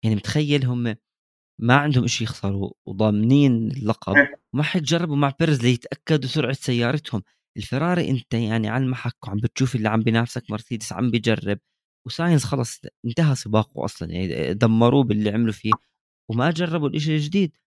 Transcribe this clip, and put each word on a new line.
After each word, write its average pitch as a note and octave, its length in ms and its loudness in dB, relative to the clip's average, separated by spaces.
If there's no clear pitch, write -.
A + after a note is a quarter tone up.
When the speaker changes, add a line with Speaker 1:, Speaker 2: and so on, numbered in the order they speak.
Speaker 1:
يعني A2 120 2
متخيل D3 500 0
هم A#2+ 300 -2
ما A#2 160 4
عندهم C#3+ 280 2
إشي A2+ 200 -2
يخسروا G2 460 -4
وضامنين A2+ 840 2
اللقب، B2+ 460 -2
Speaker 2:
إيه. C#3 240 0
Speaker 1:
ومع D3 120 0
هيك F3 160 -2
جربوا D#3 340 -2
مع C#3+ 240 2
بيريز D3+ 220 2
ليتأكدوا B2+ 680 -2
سرعة C3 240 -2
سيارتهم. A#2+ 680 -2
الفراري D#3 540 -2
أنت B2 240 -4
يعني A2+ 340 0
على B2+ 160 -2
المحك B2+ 420 -6
وعم G2+ 100 -6
بتشوف A#2+ 380 -2
اللي G#2+ 140 0
عم A2 120 2
بينافسك A#2 500 0
مرسيدس G#2+ 420 -8
عم A2+ 180 -2
بيجرب، G#2+ 480 0
وساينز E3 380 2
خلص - 360 -4
انتهى C#3 300 2
سباقه G#2+ 500 -2
أصلًا، E2+ 260 -8
يعني E2+ 440 -2
دمروه A#2 500 6
باللي G#2+ 260 0
عملوا A2 220 0
فيه A2 200 -2
وما B2 200 2
جربوا D#3+ 380 -2
الإشي D#3 260 -2
الجديد. D#3 420 0